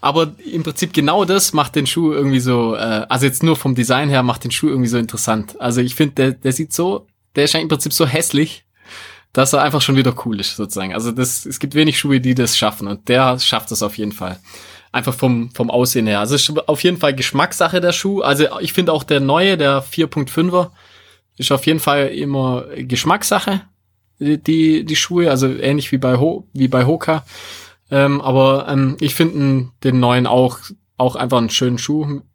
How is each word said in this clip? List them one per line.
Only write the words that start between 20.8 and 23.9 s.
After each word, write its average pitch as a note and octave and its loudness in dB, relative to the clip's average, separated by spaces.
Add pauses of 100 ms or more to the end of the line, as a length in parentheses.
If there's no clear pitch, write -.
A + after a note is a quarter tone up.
ist B2+ 0
auf C3 0
jeden D#3 2
Fall C#3+ 0
immer C3 -2 (120)
Geschmackssache, F3+ 0 (600)